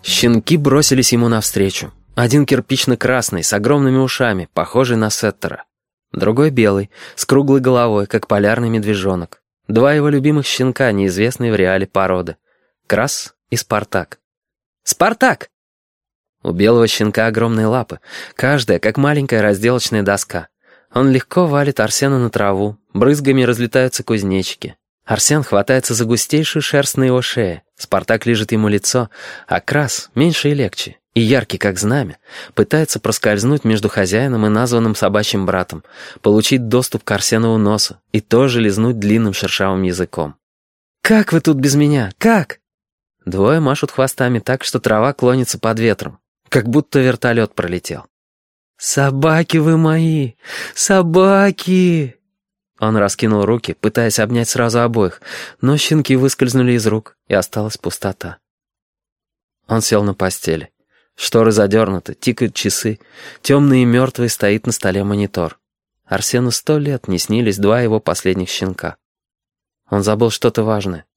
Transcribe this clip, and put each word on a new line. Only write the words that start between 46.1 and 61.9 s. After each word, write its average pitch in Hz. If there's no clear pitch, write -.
как 117
будто 143
вертолет 117
пролетел. 87
«Собаки 156
вы 160
мои! 160
Собаки!» 185
Он 110
раскинул 104
руки, 110
пытаясь 113
обнять 117
сразу 117
обоих, 113
но 139
щенки 147
выскользнули 127
из 113
рук, 107
и -
осталась 104
пустота. -
Он 110
сел 104
на 101
постели. 82
Шторы 113
задернуты, 101